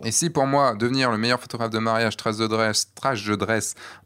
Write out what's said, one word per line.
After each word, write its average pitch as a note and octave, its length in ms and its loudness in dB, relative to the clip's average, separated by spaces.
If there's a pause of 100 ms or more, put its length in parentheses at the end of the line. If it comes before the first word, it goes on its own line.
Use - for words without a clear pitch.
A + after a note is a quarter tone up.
Et A2+ 80 -4
si E3 180 0
pour C#3 160 2
moi, C3+ 300 4
devenir B2 360 0
le A2 60 0
meilleur A#2+ 220 2
photographe A#2 300 -6
de A2 100 -2
mariage, A2+ 380 0
trash A2 180 -2
de A2 120 0
dress, A2 480 0
trash B2+ 300 -2
de G#2+ 100 0
dress G2+ 400 0 (300)